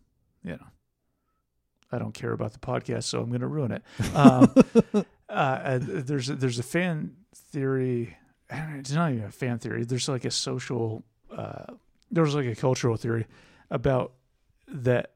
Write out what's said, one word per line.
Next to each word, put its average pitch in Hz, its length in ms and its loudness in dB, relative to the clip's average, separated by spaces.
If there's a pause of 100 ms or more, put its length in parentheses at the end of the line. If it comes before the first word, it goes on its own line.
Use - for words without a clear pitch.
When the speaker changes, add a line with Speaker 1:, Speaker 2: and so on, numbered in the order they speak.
(440)
Speaker 1:
you 87 80 -8
know, - 140 -14 (1300)
I 123 60 -4
don't 110 160 -6
care 117 180 -4
about 110 200 -4
the - 60 -20
podcast, 120 460 -4
so 123 180 -4
I'm 117 80 -4
gonna 123 180 -4
ruin 139 240 -2
it. - 100 -8 (320)
Um, 139 380 8 (400)
Speaker 2:
<laughs> - 20 -10
Speaker 1:
uh, 208 80 4 (280)
uh, 139 500 0
there's 139 480 -4
a, 147 60 -2
there's 127 240 -2
a 117 40 -4
fan 170 500 -2 (220)
theory. 127 840 -2 (340)
I 135 80 -8
don't 156 160 -8
know, 139 40 -10
it's 135 140 -8
not 160 200 2
even 110 120 -2
a 98 80 -10
fan 123 260 -4
theory. 117 260 -4
There's, 123 240 -2
like, 131 180 -2
a 120 40 -2
social, 123 720 -4 (320)
uh, - 300 -10 (460)
there's, 160 240 2
like, 143 120 0
a 117 80 -2
cultural 123 420 0
theory 117 300 -2 (460)
about 127 420 0 (520)
that 123 500 0